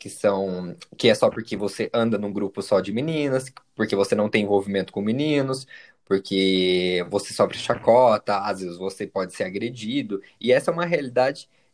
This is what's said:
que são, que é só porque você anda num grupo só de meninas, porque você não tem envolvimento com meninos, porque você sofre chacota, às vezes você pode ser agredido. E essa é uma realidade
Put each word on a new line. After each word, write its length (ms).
que 100
são, 640
que 100
é 60
só 160
porque 260
você 380
anda 240
num 220
grupo 220
só 180
de 100
meninas, 640
porque 180
você 200
não 120
tem 180
envolvimento 500
com 80
meninos, 640
porque 1040
você 240
sofre 240
chacota, 800
às 240
vezes 160
você 280
pode 280
ser 100
agredido. 800
E 100
essa 200
é 20
uma 140
realidade 640